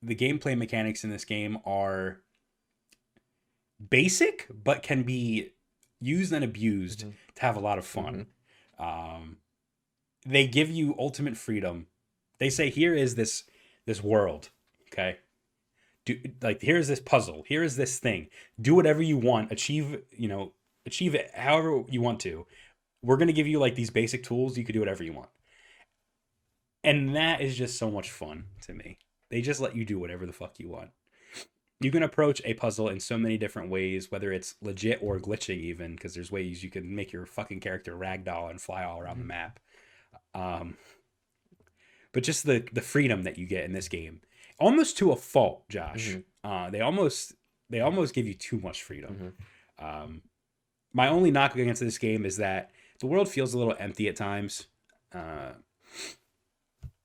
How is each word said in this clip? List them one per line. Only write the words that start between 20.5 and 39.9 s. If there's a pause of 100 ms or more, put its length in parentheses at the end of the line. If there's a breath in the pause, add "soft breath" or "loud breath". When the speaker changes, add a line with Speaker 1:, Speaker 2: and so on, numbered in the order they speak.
Speaker 1:
achieve
it
however
you
want
to. (580 soft breath)
We're
gonna
give
you,
like,
these
basic
tools.
You
can
do
whatever
you
want." (1500 soft breath)
And
that
is
just
so
much
fun (180)
to
me. (320)
They
just
let
you
do
whatever
the
fuck
you
want. (920 loud breath)
You
can
approach
a
puzzle
in
so
many
different
ways,
whether
it's
legit
or
glitching
even,
'cause
there's
ways
you
can
make
your
fucking
character
ragdoll
and
fly
all
around
the
Speaker 2:
Mm-hmm.
Speaker 1:
map. (720 soft breath)